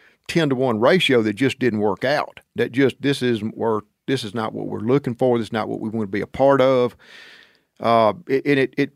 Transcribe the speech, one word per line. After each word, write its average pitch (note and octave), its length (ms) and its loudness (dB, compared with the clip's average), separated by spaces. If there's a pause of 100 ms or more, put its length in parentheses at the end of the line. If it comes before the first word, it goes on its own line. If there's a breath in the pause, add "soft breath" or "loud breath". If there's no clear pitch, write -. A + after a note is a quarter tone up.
(280 soft breath)
ten-to-one C3 520 0
ratio C#3 400 4
that G#2+ 140 0
just B2+ 240 -2
didn't A2+ 220 0
work G#2 260 -2
out. - 340 -4 (140)
That A#2+ 180 -2
just, B2+ 300 0
this C#3 180 -2
isn't A2+ 340 -2
worth, G#2+ 300 -4 (220)
this B2+ 180 -4
is G2+ 100 -10
not G#2+ 200 -6
what G#2 140 -8
we're G2+ 120 -8
looking B2 340 0
for. B2 220 2
This A2 120 -4
is - 40 -16
not G#2+ 160 -2
what A2+ 120 -8
we A2 100 -6
want A2 140 -4
to G2 60 -10
be G2+ 120 -4
a F#2+ 40 -8
part C3+ 360 4
of. B2+ 340 2 (840 loud breath)
Uh, A2+ 360 4 (120)
it, C3+ 200 0
and C#3+ 120 2
it, C3 200 0
it, C#3 180 0